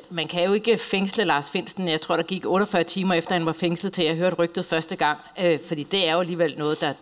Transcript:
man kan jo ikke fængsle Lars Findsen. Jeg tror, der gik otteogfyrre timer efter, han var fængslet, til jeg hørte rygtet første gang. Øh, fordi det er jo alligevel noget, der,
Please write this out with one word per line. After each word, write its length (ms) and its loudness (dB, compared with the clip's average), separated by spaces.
man 180 -4
kan 180 0
jo 80 2
ikke 240 2
fængsle 460 0
Lars 280 0
Findsen. 360 -4
Jeg 140 0
tror, 140 0
der 80 2
gik 220 -6
otteogfyrre 380 2
timer 300 0
efter, 220 0
han 100 0
var 60 2
fængslet, 420 -2
til 120 2
jeg 100 2
hørte 200 2
rygtet 300 0
første 300 -2
gang. 240 0
Øh, 280 4
fordi 160 -4
det 240 2
er 60 2
jo 60 4
alligevel 380 0
noget, 240 -2
der, 200 0